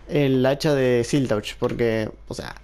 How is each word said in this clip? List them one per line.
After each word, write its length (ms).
el 380
hacha 280
de 300
Siltouch, 540
porque, 520
o 60
sea, 300